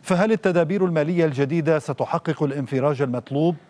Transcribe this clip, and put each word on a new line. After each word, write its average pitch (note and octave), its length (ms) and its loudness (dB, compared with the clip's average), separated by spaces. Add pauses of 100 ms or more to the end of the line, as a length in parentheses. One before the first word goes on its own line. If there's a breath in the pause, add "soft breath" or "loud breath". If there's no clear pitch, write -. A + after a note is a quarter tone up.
فهل F#3 300 2
التدابير F#3 540 2
المالية E3 400 0
الجديدة D3+ 540 0
ستحقق D3+ 640 -4
الانفراج C#3 580 -2
المطلوب C#3 540 0 (140)